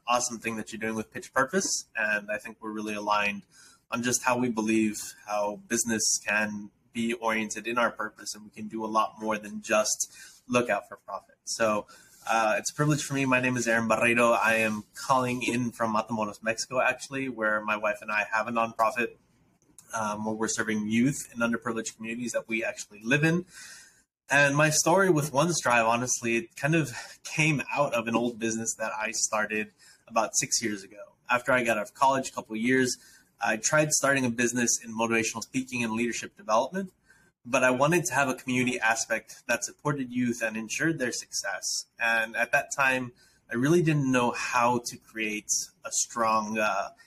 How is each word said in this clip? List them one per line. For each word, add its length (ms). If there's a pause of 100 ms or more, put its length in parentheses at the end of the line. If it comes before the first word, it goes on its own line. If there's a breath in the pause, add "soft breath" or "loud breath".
awesome 320
thing 180
that 160
you're 80
doing 140
with 160
Pitch 240
Purpose, 520 (100)
and 340
I 80
think 220
we're 100
really 240
aligned 480 (480 loud breath)
on 140
just 180
how 160
we 100
believe 480 (300)
how 400
business 600
can 440 (220)
be 220
oriented 520
in 120
our 120
purpose, 460
and 80
we 60
can 180
do 160
a 20
lot 340
more 160
than 240
just 520 (360 loud breath)
look 220
out 180
for 160
profit. 300 (100)
So, 420 (420 loud breath)
uh, 300
it's 140
a 20
privilege 280
for 120
me. 100
My 160
name 160
is 120
Aaron 180
Barredo. 460
I 220
am 280 (120)
calling 480
in 280
from 240
Matamoros, 480
Mexico, 380
actually, 480
where 320
my 160
wife 260
and 80
I 220
have 160
a 20
nonprofit, 600 (840)
um, 300
where 100
we're 140
serving 400
youth 440
in 80
underprivileged 560
communities 360
that 160
we 160
actually 400
live 180
in. 220 (840 loud breath)
And 280
my 140
story 380
with 240
OneStrive, 540
honestly, 500
it 200
kind 180
of 160 (320 loud breath)
came 400 (100)
out 220
of 140
an 80
old 240
business 400
that 100 (100)
I 120
started 580 (380 soft breath)
about 260
six 260
years 220
ago. 140 (340)
After 220
I 100
got 140
out 80
of 100
college, 360
a 20
couple 240
of 40
years, 360 (440 loud breath)
I 160
tried 360
starting 320
a 60
business 540
in 80
motivational 500
speaking 420
and 80
leadership 440
development, 540 (560 soft breath)
but 160
I 80
wanted 360
to 80
have 140
a 60
community 460
aspect 560 (100)
that 180
supported 460
youth 320
and 140
ensured 420
their 140
success. 720 (160)
And 360
at 140
that 260
time, 360 (380 soft breath)
I 40
really 280
didn't 280
know 220
how 540
to 100
create 540 (340)
a 80
strong, 640
uh, 300 (180 soft breath)